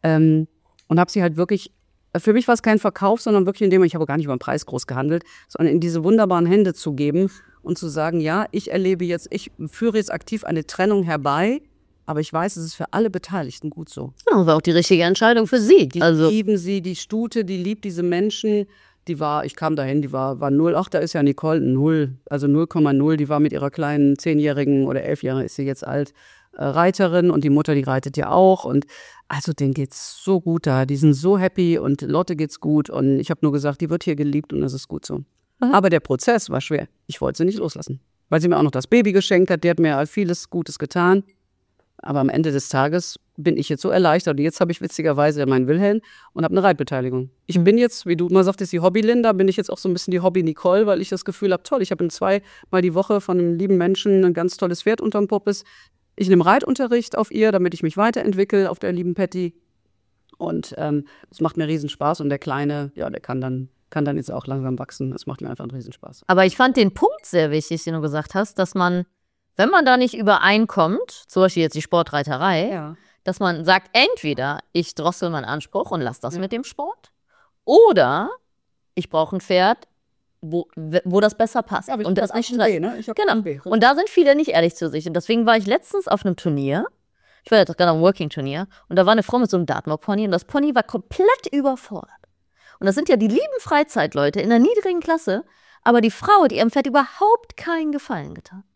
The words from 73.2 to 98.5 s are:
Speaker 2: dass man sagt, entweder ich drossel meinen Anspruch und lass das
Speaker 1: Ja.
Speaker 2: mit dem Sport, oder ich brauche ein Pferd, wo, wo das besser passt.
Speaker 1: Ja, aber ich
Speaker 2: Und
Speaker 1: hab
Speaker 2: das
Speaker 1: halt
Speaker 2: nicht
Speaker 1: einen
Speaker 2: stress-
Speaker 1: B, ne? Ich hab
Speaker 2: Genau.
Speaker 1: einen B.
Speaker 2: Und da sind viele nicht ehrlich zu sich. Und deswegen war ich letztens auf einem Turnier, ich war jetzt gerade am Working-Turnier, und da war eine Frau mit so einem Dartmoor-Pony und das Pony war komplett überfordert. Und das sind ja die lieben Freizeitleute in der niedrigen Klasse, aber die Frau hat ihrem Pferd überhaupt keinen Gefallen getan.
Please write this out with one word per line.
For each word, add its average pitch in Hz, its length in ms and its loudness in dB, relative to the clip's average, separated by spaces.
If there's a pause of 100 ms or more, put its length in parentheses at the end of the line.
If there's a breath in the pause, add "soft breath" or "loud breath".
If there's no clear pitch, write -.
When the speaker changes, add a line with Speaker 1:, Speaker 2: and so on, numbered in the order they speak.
Speaker 2:
dass 185 160 -6
man 170 260 -2
sagt, 185 280 2
entweder 156 640 0 (140)
ich 170 240 -4
drossel 170 340 -2
meinen 143 140 -6
Anspruch 151 480 -6
und 170 80 -4
lass 123 180 -6
das 123 160 -10
Speaker 1:
Ja. 175 60 -8
Speaker 2:
mit 190 100 -8
dem 233 140 -6
Sport, - 480 -12 (520)
oder 226 640 6 (640)
ich 180 140 -8
brauche 160 260 -2
ein 180 40 -4
Pferd, 190 460 0 (540)
wo, 165 260 -6 (380)
wo 185 160 2
das 208 180 0
besser 226 240 -2
passt. - 260 -6
Speaker 1:
Ja, 262 60 -4
aber 208 80 -6
ich 185 60 -4
Speaker 2:
Und 185 100 0
Speaker 1:
hab 226 60 0
Speaker 2:
das 202 80 -6
Speaker 1:
halt 233 80 -4
Speaker 2:
nicht 233 100 -6
Speaker 1:
einen 247 100 -2
Speaker 2:
stress- 208 140 4
Speaker 1:
B, 160 60 -4
ne? 226 180 -6
Ich 220 100 -14
hab 220 80 -8
Speaker 2:
Genau. 415 160 0
Speaker 1:
einen 220 120 -2
B. 143 200 -8
Speaker 2:
Und 220 180 2
da 254 120 6
sind 370 160 -2
viele 285 240 6
nicht 302 160 0
ehrlich 170 240 2
zu 165 160 -6
sich. 156 160 -6
Und 165 80 -8
deswegen 226 320 0
war 226 100 6
ich 202 100 -2
letztens 359 420 -2
auf - 180 -2
einem 180 100 -2
Turnier, 147 500 -2 (580)
ich - 80 -6
war 220 60 6
jetzt 170 200 2
gerade 175 140 4
am 160 80 2
Working-Turnier, 160 640 0 (220 soft breath)
und 170 80 -2
da 185 100 6
war 208 60 6
eine 220 100 4
Frau - 160 -2
mit 240 120 2
so 196 60 0
einem 175 100 0
Dartmoor-Pony 196 580 -4
und 202 80 -2
das 180 120 -2
Pony 285 300 -2
war 240 80 2
komplett - 720 -2
überfordert. 262 580 -4 (720 soft breath)
Und 185 60 -2
das 196 100 2
sind 311 120 -4
ja 262 80 6
die 214 120 2
lieben 240 120 2 (200)
Freizeitleute 180 800 0
in 208 100 0
der 233 80 4
niedrigen 370 420 2
Klasse, 320 440 -2 (380 soft breath)
aber 240 180 4
die 220 100 2
Frau 403 320 4
hat 247 100 4
ihrem 226 180 2
Pferd 277 180 0
überhaupt 330 680 0
keinen 320 360 -4
Gefallen 175 420 -8
getan. - 300 -20 (120)